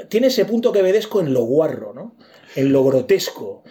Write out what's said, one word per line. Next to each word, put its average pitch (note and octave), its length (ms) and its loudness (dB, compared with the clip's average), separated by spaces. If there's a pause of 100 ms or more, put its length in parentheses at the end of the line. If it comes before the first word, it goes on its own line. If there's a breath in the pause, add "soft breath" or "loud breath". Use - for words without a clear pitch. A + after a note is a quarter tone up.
tiene B3 200 2
ese G#3+ 160 2
punto A3+ 280 0
quevedesco G3+ 480 0
en C#3+ 120 -2
lo B2+ 120 2
guarro, B2 500 -2
¿no? F3 220 -18 (400 loud breath)
En C#3 160 2
lo C3+ 120 4
grotesco, C3 880 -2